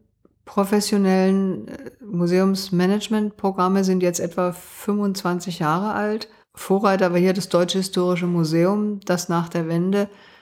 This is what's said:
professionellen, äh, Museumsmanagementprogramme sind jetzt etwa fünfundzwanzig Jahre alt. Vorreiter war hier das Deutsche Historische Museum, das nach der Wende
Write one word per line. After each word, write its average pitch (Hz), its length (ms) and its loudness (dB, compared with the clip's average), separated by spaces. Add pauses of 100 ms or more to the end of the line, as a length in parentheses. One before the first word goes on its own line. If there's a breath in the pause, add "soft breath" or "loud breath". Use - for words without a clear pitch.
(440)
professionellen, 190 1200 0
äh, - 240 -16 (120)
Museumsmanagementprogramme 190 1800 0
sind 185 200 2
jetzt 175 160 0
etwa 180 320 -2
fünfundzwanzig 185 1080 -4
Jahre 180 340 0
alt. 208 340 -4 (280 soft breath)
Vorreiter 190 580 2
war 175 60 4
hier 185 140 4
das 185 160 -4
Deutsche 175 280 2
Historische 180 480 0
Museum, 175 800 0
das 180 240 -2
nach 170 180 0
der 165 200 -4
Wende 190 420 0 (320 loud breath)